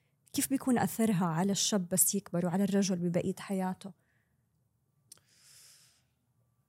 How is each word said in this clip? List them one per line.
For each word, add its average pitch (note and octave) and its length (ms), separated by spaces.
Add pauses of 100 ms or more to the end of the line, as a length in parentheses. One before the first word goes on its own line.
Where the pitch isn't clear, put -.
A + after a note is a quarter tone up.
(340)
كيف - 160
بيكون C4 280
أثرها A3 480
على E3+ 260
الشاب F#3 380
بس - 260
يكبر F3 300
وعلى F3+ 180
الرجل G3 320
ببقية F3 440
حياته؟ F#3 520 (2750)